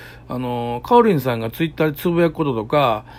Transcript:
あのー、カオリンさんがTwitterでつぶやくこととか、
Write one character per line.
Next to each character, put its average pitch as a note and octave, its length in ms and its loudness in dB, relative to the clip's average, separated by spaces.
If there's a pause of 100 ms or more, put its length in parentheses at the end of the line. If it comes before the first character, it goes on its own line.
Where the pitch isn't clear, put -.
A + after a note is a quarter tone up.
(300)
あ B2+ 100 -6
の A#2+ 420 -4
ー、 - 80 -16
カ A#3+ 80 6
オ A#3+ 60 8
リ A3 120 4
ン C#3 60 2
さ B2 140 -2
ん A2+ 60 -4
が A2+ 100 -4
Twitter D#3 400 -2
で C#3+ 60 -8
つ F3+ 140 -2
ぶ E3+ 100 0
や E3+ 100 4
く D#3 40 -14
こ D#3+ 100 -4
と C#3 100 -2
と A2 120 -4
か、 A#2+ 380 0 (140)